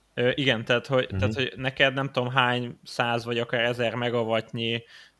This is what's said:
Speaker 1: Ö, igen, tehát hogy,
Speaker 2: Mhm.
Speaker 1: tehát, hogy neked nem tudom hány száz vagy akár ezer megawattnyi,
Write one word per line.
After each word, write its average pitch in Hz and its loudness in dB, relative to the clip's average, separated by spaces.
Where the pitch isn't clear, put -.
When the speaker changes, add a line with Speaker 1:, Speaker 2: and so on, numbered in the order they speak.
Speaker 1:
Ö, 123 2
igen, 131 0
tehát 120 0
hogy, 127 2
Speaker 2:
Mhm. 98 -4
Speaker 1:
tehát, 110 0
hogy 127 -2
neked 131 2
nem 135 -4
tudom 123 0
hány 123 0
száz 120 -2
vagy 120 -2
akár 117 0
ezer 117 0
megawattnyi, 117 -2